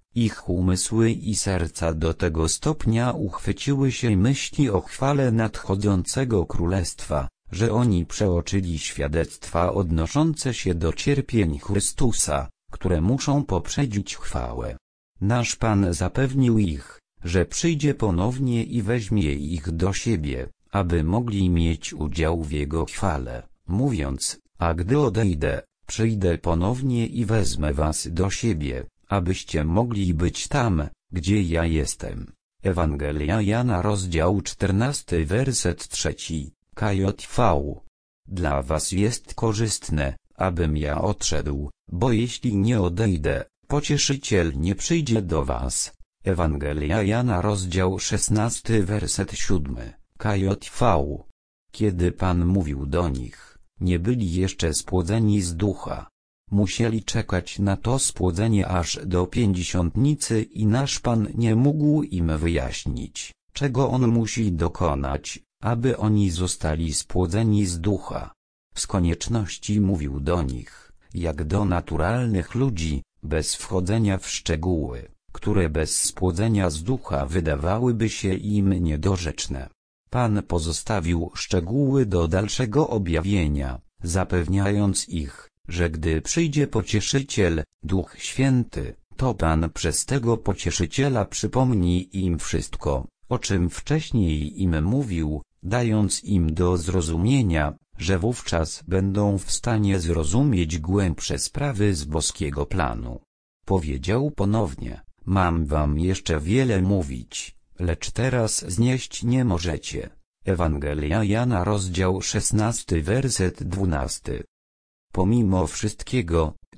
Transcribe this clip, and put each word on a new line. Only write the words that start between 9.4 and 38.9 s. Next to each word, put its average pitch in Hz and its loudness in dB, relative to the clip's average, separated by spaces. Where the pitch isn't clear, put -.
odnoszące 101 0
się 92 -2
do 80 0
cierpień 113 0
Chrystusa, 80 0
które 87 0
muszą 135 2
poprzedzić 101 -2
chwałę. - -6
Nasz 117 0
Pan 101 4
zapewnił 127 2
ich, 78 -2
że 87 2
przyjdzie 147 0
ponownie 117 0
i 117 -2
weźmie 101 0
ich 76 -4
do 92 0
siebie, 73 -2
aby 87 2
mogli 98 2
mieć 82 2
udział 78 -2
w 76 -8
Jego 73 -2
chwale, 64 -4
mówiąc: 85 -2
„A 82 2
gdy 90 2
odejdę, 90 2
przyjdę 101 0
ponownie 117 0
i 117 -2
wezmę 92 2
was 76 -2
do 92 0
siebie, 73 -2
abyście 87 -2
mogli 98 2
być 85 0
tam, 101 2
gdzie 95 2
ja 82 0
jestem”. - -2
Ewangelia 78 0
Jana, 107 2
rozdział 92 0
czternasty, 95 0
werset 107 -2
trzeci, - -6
K 104 0
J 95 -2
V. 73 2
Dla 73 -2
was 76 -2